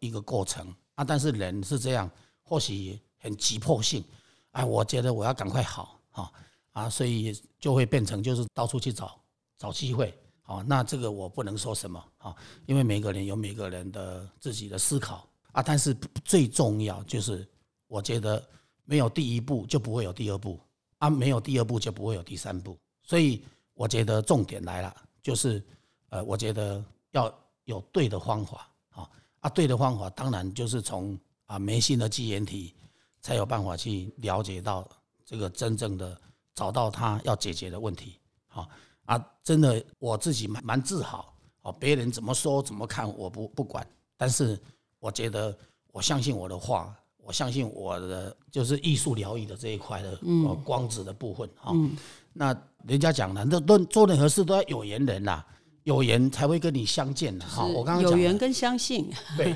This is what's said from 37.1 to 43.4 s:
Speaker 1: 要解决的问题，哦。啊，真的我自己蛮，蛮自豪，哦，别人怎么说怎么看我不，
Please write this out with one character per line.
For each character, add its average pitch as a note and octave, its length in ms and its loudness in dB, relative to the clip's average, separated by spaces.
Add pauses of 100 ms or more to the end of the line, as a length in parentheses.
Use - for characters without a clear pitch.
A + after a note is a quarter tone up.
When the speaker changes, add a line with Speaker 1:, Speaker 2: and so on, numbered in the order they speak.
Speaker 1:
要 A#2 100 2
解 G2+ 200 -2
决 F#2 160 -8
的 F2 100 -8
问 G#2+ 160 -6
题， - 240 -16 (320)
哦。 E2 160 -12 (380)
啊， A2+ 160 0 (220)
真 D#3+ 160 6
的 B2 240 6 (160)
我 A#2 180 0
自 - 160 -2
己 A2 140 -4
蛮， G#2+ 160 -8
蛮 A#2 180 0
自 E3 220 -4
豪， - 300 -12 (300)
哦， G2+ 100 -8
别 C#3+ 220 2
人 B2 140 0
怎 A#2 140 -4
么 A#2 100 -2
说 C#3 280 2
怎 C3+ 120 -8
么 G#2+ 140 -6
看 A2 300 -6
我 F#2+ 120 -8
不， G#2+ 200 -8